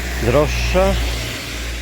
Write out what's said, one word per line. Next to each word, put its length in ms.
droższa, 680